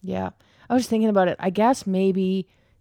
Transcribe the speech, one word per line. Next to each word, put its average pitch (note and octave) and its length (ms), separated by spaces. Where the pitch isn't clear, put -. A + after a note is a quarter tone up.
Yeah. F#3 280
I A#3+ 40
was B3 120
thinking A3 240
about F#3+ 180
it. - 100
I F#3+ 120
guess G#3+ 360
maybe F#3+ 600